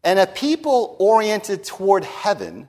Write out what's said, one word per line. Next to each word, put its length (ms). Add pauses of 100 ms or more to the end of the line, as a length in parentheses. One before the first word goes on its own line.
And 160
a 80
people 720
oriented 640
toward 400
heaven 640